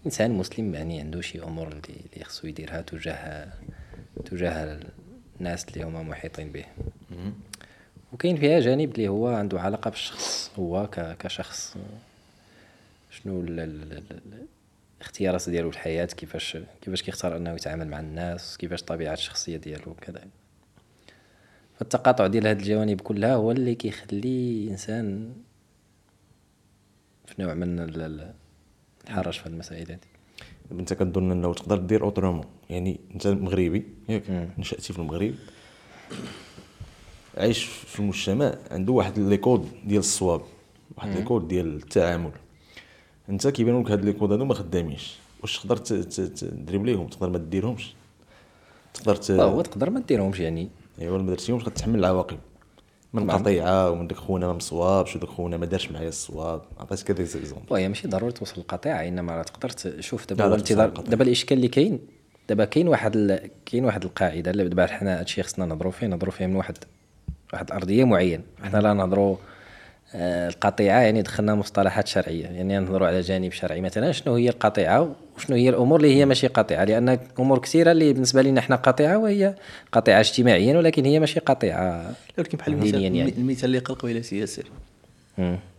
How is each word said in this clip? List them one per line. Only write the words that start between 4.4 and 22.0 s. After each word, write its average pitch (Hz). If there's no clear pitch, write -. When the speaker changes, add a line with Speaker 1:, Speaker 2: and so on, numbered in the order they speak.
Speaker 1:
الناس -
اللي 160
هما 82
محيطين 160
به. 151
Speaker 2:
مهم. 92
Speaker 1:
وكاين 165
فيها 147
جانب 131
اللي 107
هو 107
عنده 104
علاقة 101
بالشخص، -
هو 90
ك-، 85
كشخص. -
شنو 95
ال-، 85
ال-، 78
ال-، -
ال-، 220
الاختيارات 90
ديالو 85
في -
الحياة، 82
كيفاش، -
كيفاش 92
كيختار 87
أنه 85
يتعامل 82
مع 73
الناس، 80
كيفاش 85
طبيعة 82
الشخصية -
ديالو 156
وكذا. 180
فالتقاطع 123